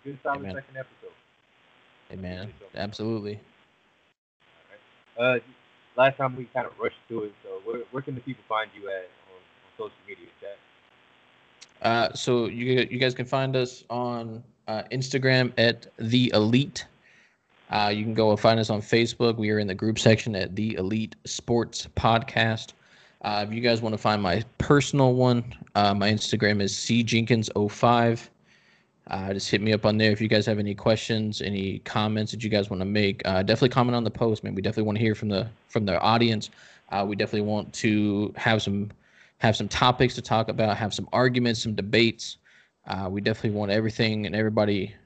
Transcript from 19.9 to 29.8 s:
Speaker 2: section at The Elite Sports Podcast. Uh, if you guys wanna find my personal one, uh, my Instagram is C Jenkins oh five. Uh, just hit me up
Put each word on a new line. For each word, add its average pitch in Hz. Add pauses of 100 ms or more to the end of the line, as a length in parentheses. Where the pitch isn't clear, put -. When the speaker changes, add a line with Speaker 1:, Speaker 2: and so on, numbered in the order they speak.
Speaker 2:
section 110
at 92
The 107
Elite 107 (100)
Sports -
Podcast. 113 (480)
Uh, 104
if 107
you 117
guys 117
wanna 107
find 107
my 95 (160)
personal 139
one, 123 (200)
uh, 101
my 101
Instagram 104
is 98
C 117
Jenkins 113
oh 104
five. 117 (800)
Uh, 95
just 98
hit 104
me 110
up 107